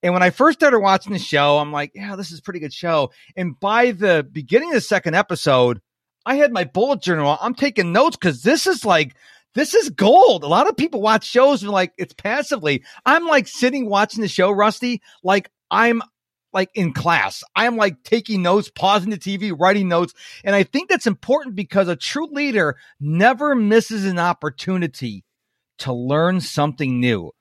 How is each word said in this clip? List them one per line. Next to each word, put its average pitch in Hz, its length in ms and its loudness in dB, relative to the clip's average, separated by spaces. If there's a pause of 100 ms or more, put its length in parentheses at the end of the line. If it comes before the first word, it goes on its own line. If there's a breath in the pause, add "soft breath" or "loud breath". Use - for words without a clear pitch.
And 175 100 0
when 180 100 2
I 180 80 4
first 294 300 2
started 262 200 4
watching 196 340 0
the 180 40 -4
show, 147 400 2
I'm 147 140 -4
like, 147 220 -6
"Yeah, 202 200 -12
this 185 160 -12
is 165 100 -20
a - 20 -20
pretty 180 180 -12
good 147 140 -12
show." 160 360 -2 (260 soft breath)
And 175 220 -6
by 233 340 2
the 170 380 0
beginning 185 380 0
of 320 60 -4
the 220 80 4
second 175 320 -2
episode, 131 680 2 (440)
I 254 100 -2
had 285 180 2
my 185 120 -2
bullet 226 360 -2
journal. 151 400 0
I'm 240 140 -4
taking 208 360 -2
notes 254 260 2
'cause 135 260 -2
this 277 240 2
is 349 180 -2
like, 160 320 2 (380 soft breath)
this 302 180 -2
is 392 160 2
gold. 214 560 6
A 143 40 -6
lot 208 200 4
of 339 80 -4
people 277 240 -4
watch 214 260 0
shows 254 360 2
and, 202 100 -8
like, 185 240 -2
it's 175 160 -10
passively. 202 720 -4 (220 loud breath)
I'm, 330 200 2
like, 285 220 2
sitting 247 400 -2
watching 208 320 -2
the 202 80 -4
show, 185 220 0
Rusty, 214 500 -2 (220 soft breath)
like 190 280 -2 (200)
I'm, 226 320 0 (500)
like, 190 220 -2
in 175 180 -2
class. 131 500 -2 (140)
I'm, 233 200 0
like, 202 260 -2
taking 220 400 -2
notes, 185 300 0
pausing 196 360 0
the 214 80 -6
T 190 220 -8
V, 196 140 -6
writing 185 360 2
notes. 170 240 0 (320 loud breath)
And 196 100 0
I 202 100 4
think - 260 -6
that's 330 160 0
important 247 500 -2
because 196 320 -2
a 175 80 -4
true 302 340 -8
leader 233 460 -2 (240 soft breath)
never 220 540 0
misses 220 500 0
an 185 140 -2
opportunity 156 1040 -4 (540)
to 131 160 -6
learn 151 480 0
something 139 580 -4
new. 107 400 0